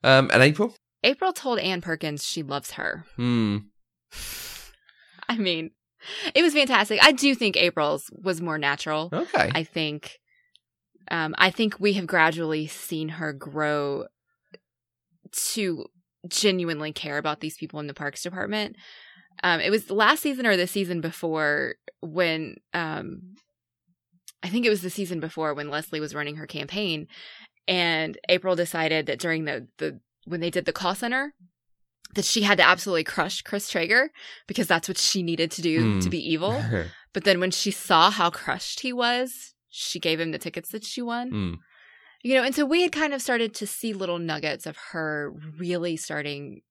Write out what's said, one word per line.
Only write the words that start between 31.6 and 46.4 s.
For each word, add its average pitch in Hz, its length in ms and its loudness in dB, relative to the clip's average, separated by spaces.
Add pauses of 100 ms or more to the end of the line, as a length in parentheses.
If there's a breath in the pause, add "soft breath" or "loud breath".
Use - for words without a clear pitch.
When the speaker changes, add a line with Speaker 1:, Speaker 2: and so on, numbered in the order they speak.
Speaker 2:
that 202 100 0
she - 180 2
had 202 160 6
to 180 60 8
absolutely 175 400 4
crush - 380 -4
Chris - 280 -6
Traeger 214 400 2 (380 loud breath)
because 226 180 -2
that's 165 220 2
what 185 100 -4
she - 240 0
needed 165 300 0
to 170 100 -8
do 160 180 2 (140)
Speaker 1:
Hmm. 196 60 2
Speaker 2:
to 92 100 2
be 170 80 -2
evil. 160 500 -2
Speaker 1:
<laughs> 117 40 0 (400 loud breath)
Speaker 2:
But 202 120 -6
then 190 160 4
when 185 120 2
she - 180 -2
saw 180 400 4
how 190 200 0
crushed - 500 -8
he 254 120 -6
was, 247 600 -4 (140)
she - 320 -8
gave 160 200 0
him 165 120 -2
the 151 60 -6
tickets 170 320 -10
that 220 140 -10
she - 180 -8
won. 240 280 -6
Speaker 1:
Hmm. 92 240 -4 (680 soft breath)
Speaker 2:
You 247 120 2
know, 254 80 6
and 262 120 0
so 294 120 2
we 330 160 4
had 359 100 2
kind 302 220 -2
of 262 80 -6
started 226 340 0
to 208 100 -6
see 220 260 -6
little 185 260 -4
nuggets 156 480 -4
of 156 100 -10 (160)
her 151 400 -4 (260)
really 175 380 -2
starting 147 640 -8 (100)